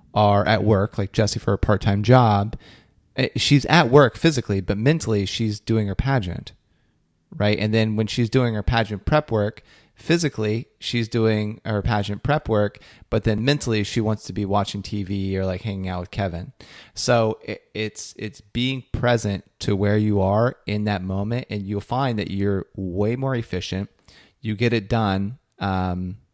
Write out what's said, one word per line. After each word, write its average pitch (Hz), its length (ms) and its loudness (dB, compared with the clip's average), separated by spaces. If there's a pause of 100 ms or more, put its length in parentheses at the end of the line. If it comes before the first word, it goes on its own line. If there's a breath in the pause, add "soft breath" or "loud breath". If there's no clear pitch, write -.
(140 loud breath)
are 101 340 4
at 101 160 2
work, 104 360 2
like 98 140 -4
Jessie - 260 0
for - 140 -2
a 95 40 2
part-time 101 460 0
job, 110 520 6 (600 loud breath)
eh, 131 200 0
she's 143 300 4
at 147 240 6
work 135 260 8
physically, 120 460 0
but 98 160 -2
mentally 113 480 2
she's 104 340 -2
doing 110 280 0
her 98 80 -4
pageant, 120 560 -2 (840)
right? 104 220 0
And 107 160 -2
then 110 220 2
when 110 120 0
she's 117 220 -2
doing 123 240 0
her 104 100 -4
pageant 107 420 -2
prep 151 260 0
work, 107 320 -2 (320 soft breath)
physically 117 720 -2 (120)
she's 117 280 -4
doing 110 580 0
her 107 160 -2
pageant 104 420 -2
prep 147 260 -2
work, 104 300 0 (300 loud breath)
but 110 140 -2
then 107 220 -2
mentally 127 380 0
she 113 180 -2
wants 107 240 -2
to - 80 -12
be 101 120 -4
watching 98 360 -2
T 101 220 -6
V 95 340 -4
or, 95 80 -2
like, 92 160 -4
hanging 98 260 -6
out 90 140 -6
with 87 100 -12
Kevin. 92 400 -6 (420 loud breath)
So 113 500 0
it, - 180 -10 (120)
it's, - 440 -8
it's - 240 -10
being 127 500 -4
present 110 540 0 (140)
to 101 160 0
where 101 220 2
you 104 240 2
are 107 440 2
in 104 200 -4
that 101 180 -2
moment, 101 460 -4
and 104 140 -6
you'll 101 180 -6
find 123 380 -2
that - 120 -6
you're 98 340 -2 (100)
way 95 400 -2
more 135 200 -4
efficient. 95 540 -6 (520 loud breath)
You 107 140 -4
get 113 180 0
it 107 160 -2
done. 104 500 0 (200)
Um, 92 580 -4 (160)